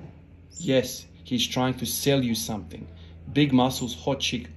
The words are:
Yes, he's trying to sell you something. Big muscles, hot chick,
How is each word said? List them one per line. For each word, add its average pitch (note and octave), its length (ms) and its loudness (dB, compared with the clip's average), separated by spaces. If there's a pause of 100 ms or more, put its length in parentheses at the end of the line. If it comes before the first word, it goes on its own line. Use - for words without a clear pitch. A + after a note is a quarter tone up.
(580)
Yes, - 480 2 (180)
he's A#2+ 240 0
trying B2+ 280 0
to A#2+ 100 -6
sell C#3 380 2
you A#2 120 0
something. - 520 -6 (440)
Big C#3+ 220 4
muscles, B2+ 420 2
hot - 240 -4
chick, - 380 -4